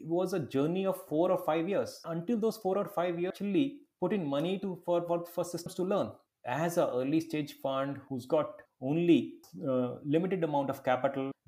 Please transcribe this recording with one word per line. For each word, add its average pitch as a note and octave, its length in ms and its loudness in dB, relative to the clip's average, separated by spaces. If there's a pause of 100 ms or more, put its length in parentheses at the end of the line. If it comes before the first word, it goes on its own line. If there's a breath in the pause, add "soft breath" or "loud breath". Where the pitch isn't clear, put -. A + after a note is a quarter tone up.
was F3 300 0
a F#3+ 60 0
journey D#3 460 0
of F#3 220 0
four E3+ 240 4
or F3+ 60 2
five E3 320 0
years. D3+ 360 -2
Until E3+ 320 -2
those G#3+ 200 0
four F#3+ 200 0
or G3+ 120 0
five F3 300 -2
years, F3+ 140 -2
actually F3 440 0 (240)
put F3+ 100 2
in G3 140 0
money D#3 340 0
to, F3+ 260 -6
for, E3+ 220 2
for, E3+ 180 0
for F3 200 -4
systems - 300 -8
to F3+ 80 -2
learn. F3+ 280 0 (340)
As E3 320 -2
a D3 120 4
early C3+ 300 2
stage D3+ 420 -4
fund C3+ 380 -2 (100)
who's B2+ 160 -6
got - 280 2 (280)
only, D3 540 4 (300)
uh, B2+ 380 0
limited E3+ 400 2
amount C#3+ 260 2
of - 140 -6
capital, C3+ 480 0 (160)